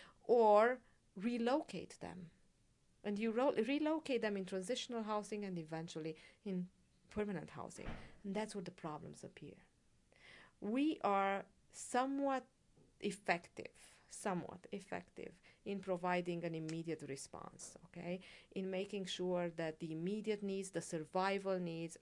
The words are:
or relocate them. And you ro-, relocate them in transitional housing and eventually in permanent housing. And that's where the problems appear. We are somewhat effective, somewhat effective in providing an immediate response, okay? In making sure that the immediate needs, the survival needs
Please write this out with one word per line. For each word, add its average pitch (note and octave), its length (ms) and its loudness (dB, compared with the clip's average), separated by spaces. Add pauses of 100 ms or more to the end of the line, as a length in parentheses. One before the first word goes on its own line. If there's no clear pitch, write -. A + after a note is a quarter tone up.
(240)
or A3+ 540 10 (360)
relocate A#3+ 880 0
them. F3 300 -10 (760)
And G#3 140 0
you A3+ 120 2
ro-, B3 240 4 (120)
relocate D4 560 2
them G#3 140 0
in F#3+ 80 -2
transitional A3 600 -4
housing G#3 400 -2
and F#3 120 -4
eventually D#3+ 600 -6 (280)
in F#3 220 0 (440)
permanent G#3 380 -2
housing. - 380 -10 (380)
And G3 100 -4
that's G#3+ 200 -2
where G3 100 -4
the F3+ 80 -8
problems D3+ 520 -8
appear. - 300 -14 (1080)
We C4+ 440 2
are G3 400 4 (280)
somewhat C4+ 720 0 (560)
effective, - 720 -2 (380)
somewhat - 640 -4
effective - 600 -8 (320)
in G3+ 140 -2
providing F3+ 640 0
an E3 120 -2
immediate D#3+ 520 -4
response, - 800 -10
okay? F3 320 -6 (380)
In F#3+ 120 -2
making F#3+ 360 -2
sure F3+ 520 0
that D#3+ 220 -2
the D#3+ 140 -4
immediate G#3 500 0
needs, G3 280 -2
the E3 120 -2
survival F#3+ 800 0
needs E3 420 -4